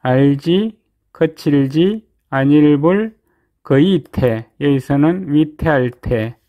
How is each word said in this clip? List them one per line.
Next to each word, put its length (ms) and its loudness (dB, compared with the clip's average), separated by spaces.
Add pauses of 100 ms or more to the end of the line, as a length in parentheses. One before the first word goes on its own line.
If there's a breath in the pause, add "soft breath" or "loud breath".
알지, 760 0 (340)
거칠지, 920 -2 (240)
안일불, 840 2 (460)
거의태, 880 0 (100)
여기서는 720 -2
위태할 580 -2 (120)
태. 340 -4 (120)